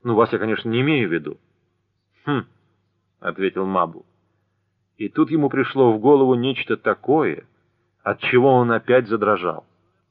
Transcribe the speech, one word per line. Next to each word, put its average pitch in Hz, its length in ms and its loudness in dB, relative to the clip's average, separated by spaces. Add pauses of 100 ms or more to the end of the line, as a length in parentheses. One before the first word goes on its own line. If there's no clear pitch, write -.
Ну, 117 140 0
вас 113 160 2
я, 107 60 -2
конечно, 110 300 -4
не 117 120 -2
имею 135 280 0
в 80 40 -2
виду». 78 260 -6 (880)
«Хм», — 139 200 -4 (760)
ответил 92 460 -4
Мабл. 87 380 -4 (920)
И 104 120 -8
тут 143 220 -2
ему 147 180 0
пришло 127 440 2
в 107 80 -2
голову 135 340 4
нечто 123 420 -4
такое, 117 720 -2 (560)
от 101 180 -6
чего 127 320 2
он 123 200 2
опять 120 360 0
задрожал. 101 560 -2 (460)